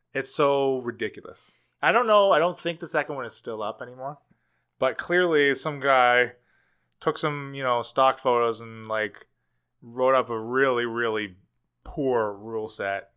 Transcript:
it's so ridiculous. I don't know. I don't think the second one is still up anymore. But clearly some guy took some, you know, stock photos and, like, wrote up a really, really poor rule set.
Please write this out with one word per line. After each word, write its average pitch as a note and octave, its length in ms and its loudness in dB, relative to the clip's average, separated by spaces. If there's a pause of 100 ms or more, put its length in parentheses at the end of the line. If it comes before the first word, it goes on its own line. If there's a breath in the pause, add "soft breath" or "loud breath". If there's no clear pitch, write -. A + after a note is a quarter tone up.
(160)
it's C3+ 200 -6
so C#3 440 2
ridiculous. A2+ 760 -10 (300)
I D#3 100 4
don't A#3 140 2
know. G#3 260 6
I D#3+ 60 6
don't E3+ 200 0
think E3+ 220 -6
the E3+ 60 -10
second D3 300 -2
one C3 80 -8
is A2+ 100 -12
still A2 280 -10
up G#2+ 200 -6
anymore. B2+ 360 -12 (600)
But C3 200 -2
clearly E3 560 2
some C#3+ 260 -6
guy B2 520 4 (680)
took - 180 -2
some, C#3+ 360 -4
you C#3 80 -10
know, B2 200 0
stock C3 360 2
photos A#2 420 0
and, A2+ 280 -16
like, G#2+ 380 -4 (560)
wrote B2+ 320 2
up A#2+ 160 2
a A#2 80 -4
really, A#2+ 480 0
really A2 500 -4 (480)
poor B2 480 -2
rule G#2+ 360 -8
set. G2 480 -6